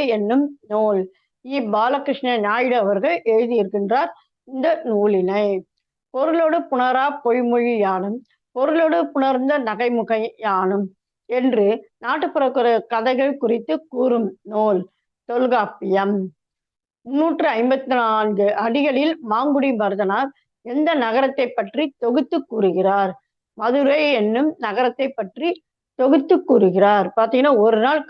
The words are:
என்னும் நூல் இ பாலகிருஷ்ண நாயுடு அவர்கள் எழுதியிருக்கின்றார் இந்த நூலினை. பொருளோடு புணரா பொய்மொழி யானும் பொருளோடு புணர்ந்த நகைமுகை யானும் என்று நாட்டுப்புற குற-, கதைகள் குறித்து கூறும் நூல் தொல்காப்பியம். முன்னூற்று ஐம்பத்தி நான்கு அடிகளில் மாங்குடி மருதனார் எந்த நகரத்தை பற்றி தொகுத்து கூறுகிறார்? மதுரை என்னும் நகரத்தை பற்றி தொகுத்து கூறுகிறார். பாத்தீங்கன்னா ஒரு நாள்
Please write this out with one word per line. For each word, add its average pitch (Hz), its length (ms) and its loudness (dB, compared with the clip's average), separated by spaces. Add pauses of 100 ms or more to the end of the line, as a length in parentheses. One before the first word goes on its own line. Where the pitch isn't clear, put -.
(160)
என்னும் 233 300 0 (220)
நூல் 208 320 0 (440)
இ 269 140 -6 (140)
பாலகிருஷ்ண 247 720 -2
நாயுடு 247 380 0
அவர்கள் 208 400 0
எழுதியிருக்கின்றார் 220 880 0 (360)
இந்த 262 200 -4 (220)
நூலினை. 202 560 0 (680)
பொருளோடு 320 440 0 (100)
புணரா 254 360 0 (180)
பொய்மொழி 240 560 0
யானும் 196 380 -2 (400)
பொருளோடு 311 420 0 (120)
புணர்ந்த 269 480 0
நகைமுகை 226 640 -2 (160)
யானும் 196 480 0 (420)
என்று 240 380 2 (380)
நாட்டுப்புற 294 400 -2 (100)
குற-, 233 260 2 (120)
கதைகள் 262 500 0
குறித்து 233 320 -2 (180)
கூறும் 240 360 0 (140)
நூல் 214 380 0 (480)
தொல்காப்பியம். 208 840 0 (920)
முன்னூற்று 311 420 0
ஐம்பத்தி 254 440 0
நான்கு 214 540 0 (180)
அடிகளில் 277 480 0 (180)
மாங்குடி 269 400 0 (100)
மருதனார் 202 500 -2 (360)
எந்த 302 280 0
நகரத்தை 262 520 0 (120)
பற்றி 233 260 -4 (180)
தொகுத்து 262 360 0 (120)
கூறுகிறார்? 190 600 0 (460)
மதுரை 277 420 2 (200)
என்னும் 226 280 0 (180)
நகரத்தை 240 400 -2 (120)
பற்றி 247 320 -4 (480)
தொகுத்து 277 380 4 (120)
கூறுகிறார். 196 600 4 (100)
பாத்தீங்கன்னா 254 340 2 (120)
ஒரு 226 200 4
நாள் 294 260 2